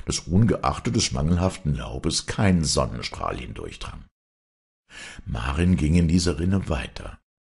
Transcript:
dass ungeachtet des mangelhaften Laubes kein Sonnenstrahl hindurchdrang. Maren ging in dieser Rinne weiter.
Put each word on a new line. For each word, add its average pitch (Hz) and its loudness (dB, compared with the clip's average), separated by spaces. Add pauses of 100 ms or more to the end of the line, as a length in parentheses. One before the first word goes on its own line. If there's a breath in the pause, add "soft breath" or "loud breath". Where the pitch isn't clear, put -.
dass 73 -2
ungeachtet 98 2
des - 0
mangelhaften 80 0
Laubes 62 -4
kein 92 2
Sonnenstrahl 60 -2
hindurchdrang. - -12 (1200 loud breath)
Maren 69 0
ging 76 4
in 87 6
dieser 82 2
Rinne 92 0
weiter. - -6 (220)